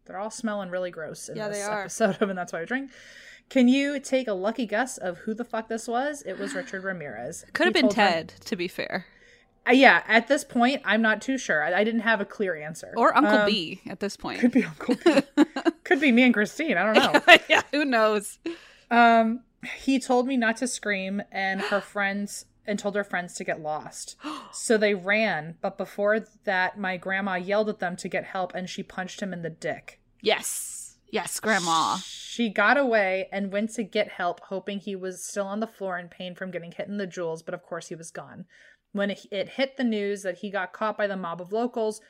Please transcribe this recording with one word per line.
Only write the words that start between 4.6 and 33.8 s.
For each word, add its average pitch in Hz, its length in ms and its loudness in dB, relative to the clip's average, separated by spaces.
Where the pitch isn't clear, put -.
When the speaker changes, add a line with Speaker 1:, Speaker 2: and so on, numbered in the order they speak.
Speaker 1:
guess 220 320 -4
of 175 200 -6
who 220 160 -6
the 233 100 -8
fuck 220 240 -8
this 226 200 -6
was? 240 360 -4
It 185 140 -8
was 190 160 -8
Richard 185 300 -8
Ramirez. 147 600 -8
Speaker 2:
Could 320 120 2
have 370 80 4
Speaker 1:
He 330 80 4
Speaker 2:
been 254 80 6
Speaker 1:
told 196 60 -2
her 208 120 6
Speaker 2:
Ted, 165 200 0
to - 100 -4
be 175 140 -4
fair. - 380 -6
Speaker 1:
Uh, 247 40 6
yeah, 247 340 10
at 226 220 4
this 285 160 2
point, 247 400 2
I'm 208 180 4
not 214 180 2
too 269 160 -2
sure. 160 280 0
I, 180 160 2
I - 20 4
didn't 226 200 0
have 220 180 2
a 202 40 -2
clear 196 300 -4
answer. 151 420 -12
Speaker 2:
Or 247 200 4
Uncle 208 240 6
Speaker 1:
Um, 208 60 4
Speaker 2:
B 185 420 -2
at 196 100 -10
this 202 180 -6
point. - 220 -8
Speaker 1:
Could 240 140 4
be - 120 4
Uncle 165 300 -4
B. 294 400 4
Speaker 2:
<laughs> - 140 -12
Speaker 1:
Could 277 160 0
be 285 120 6
me 240 100 8
and 247 120 8
Christine. 214 420 -2
I 202 160 2
don't 233 200 2
know. 339 160 12
Speaker 2:
<laughs> - 60 -14
Yeah, 311 140 4
who 294 120 0
knows? 220 540 2
Speaker 1:
Um, 233 480 6
he 269 180 2
told 254 300 2
me 277 80 0
not 226 220 2
to 254 100 -2
scream 196 520 -4
and 190 300 -2
her 202 180 0
<gasps> - 0 -
friends, 202 640 -4
and 208 120 -2
told 202 180 -4
her 202 80 0
friends 180 300 -6
to 190 100 -10
get 165 180 -4
lost. - 600 -8
Speaker 2:
<gasps> - 40 -12
Speaker 1:
So - 260 0
they 208 160 2
ran, 180 680 -2
but 196 160 -4
before 208 420 0
that, 185 340 0
my 185 180 -4
grandma 190 400 -4
yelled 196 320 0
at 214 120 -6
them 180 160 -4
to 190 120 -10
get 175 160 -2
help, 185 300 -4
and 185 140 -6
she - 140 -10
punched - 400 -10
him 190 100 -6
in 175 100 -10
the 160 80 -6
dick. - 500 -10
Speaker 2:
Yes. - 760 -4
Yes, 202 280 -4
Grandma. 175 640 2
Speaker 1:
She - 480 -6
got 214 260 4
away 202 540 2
and 196 220 -6
went 208 220 -2
to 240 100 -4